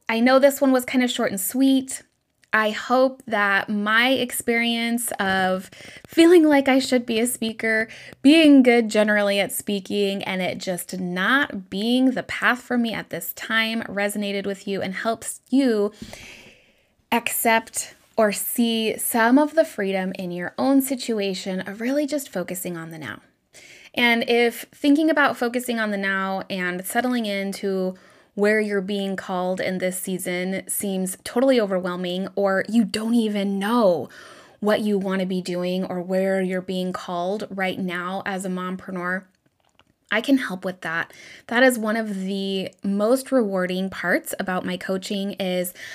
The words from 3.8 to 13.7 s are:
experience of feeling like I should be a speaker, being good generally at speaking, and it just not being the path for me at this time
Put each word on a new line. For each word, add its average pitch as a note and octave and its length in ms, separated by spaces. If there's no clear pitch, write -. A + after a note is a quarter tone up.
experience A#3 1120
of F#3+ 500
feeling E4 340
like C#4+ 240
I C4+ 140
should B3+ 260
be A3 140
a A#3+ 80
speaker, A3 580
being C#4+ 420
good A#3+ 240
generally G#3 500
at F3+ 140
speaking, G3+ 720
and F#3 180
it F3 160
just F#3 400
not F#3 720
being A#3+ 400
the F#3 140
path A#3+ 360
for - 160
me A#3 160
at - 180
this - 240
time A3+ 480